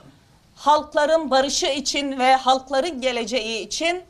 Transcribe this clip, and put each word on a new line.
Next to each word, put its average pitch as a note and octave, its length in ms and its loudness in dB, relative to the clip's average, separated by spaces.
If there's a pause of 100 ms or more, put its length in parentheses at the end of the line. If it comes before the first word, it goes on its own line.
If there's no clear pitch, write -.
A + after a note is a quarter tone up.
(560)
halkların D4+ 720 2
barışı C4+ 360 0
için C#4+ 520 -4
ve B3+ 180 4
halkların C4 640 -2
geleceği A3+ 640 -4
için E4+ 440 -4